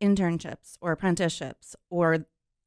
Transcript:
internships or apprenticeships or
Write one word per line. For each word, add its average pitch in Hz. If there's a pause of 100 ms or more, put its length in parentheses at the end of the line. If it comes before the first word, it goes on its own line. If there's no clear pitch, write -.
internships 185
or 170
apprenticeships 170 (140)
or 165 (420)